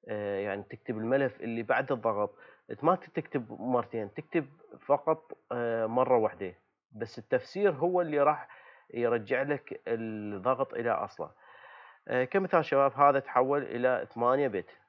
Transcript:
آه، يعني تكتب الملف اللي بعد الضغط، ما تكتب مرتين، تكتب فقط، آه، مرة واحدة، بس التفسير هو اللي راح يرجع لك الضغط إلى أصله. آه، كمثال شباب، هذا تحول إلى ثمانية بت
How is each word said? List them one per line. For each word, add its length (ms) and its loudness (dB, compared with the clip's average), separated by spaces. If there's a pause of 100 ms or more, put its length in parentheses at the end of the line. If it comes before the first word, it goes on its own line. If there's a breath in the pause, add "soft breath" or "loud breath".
آه، 320 -4
يعني 220 -6
تكتب 360 -10
الملف 420 0
اللي 220 -6
بعد 300 0
الضغط، 420 -2 (480 loud breath)
ما 120 6
تكتب 680 -6
مرتين، 540 -2
تكتب 320 -4 (400)
فقط، 460 0 (200)
آه، 340 -2
مرة 300 2
واحدة، 380 0 (380)
بس 260 -10
التفسير 540 0
هو 280 0
اللي 200 0
راح 280 2 (460 loud breath)
يرجع 480 0
لك 460 -6
الضغط 840 -4
إلى 160 -2
أصله. 400 -4 (760 loud breath)
آه، 160 0
كمثال 400 0
شباب، 280 4
هذا 280 6
تحول 420 2
إلى 520 0
ثمانية 340 2
بت 220 -6 (180)